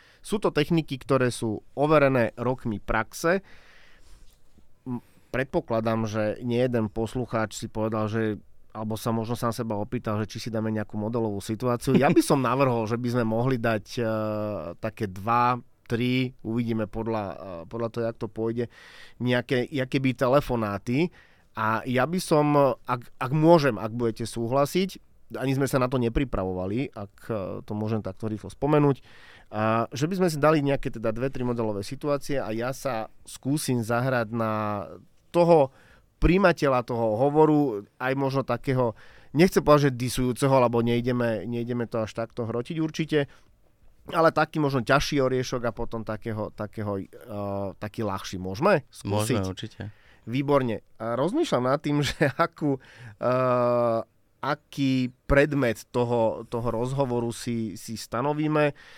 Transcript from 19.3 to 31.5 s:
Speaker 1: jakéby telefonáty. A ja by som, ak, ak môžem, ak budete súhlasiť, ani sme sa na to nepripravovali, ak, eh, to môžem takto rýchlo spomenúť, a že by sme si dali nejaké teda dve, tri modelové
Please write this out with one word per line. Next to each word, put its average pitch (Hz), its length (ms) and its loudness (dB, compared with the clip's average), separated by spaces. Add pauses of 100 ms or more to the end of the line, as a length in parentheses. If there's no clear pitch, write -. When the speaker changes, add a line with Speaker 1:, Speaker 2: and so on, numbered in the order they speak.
Speaker 1:
jakéby 131 480 -2
telefonáty. 123 920 0 (480)
A 110 260 0
ja 127 240 0
by 175 160 -2
som, 147 320 4 (240)
ak, 123 240 -6 (160)
ak 127 160 -4
môžem, 156 400 6
ak 104 160 -6
budete 117 320 -2
súhlasiť, 135 800 0 (300)
ani 131 220 -2
sme 135 140 2
sa 135 100 0
na 127 120 2
to 131 100 -2
nepripravovali, 107 920 -2
ak, 101 240 -14 (100)
eh, 113 120 -6 (240)
to - 140 -12
môžem 107 260 -2
takto 98 280 -8
rýchlo 104 200 -8
spomenúť, 143 520 4 (480)
a 110 420 2
že 131 160 -2
by 180 80 -2
sme 180 140 2
si 156 80 -2
dali 151 240 6
nejaké 139 300 0
teda 113 180 -4
dve, 117 200 -2
tri 135 120 -6
modelové 117 400 -2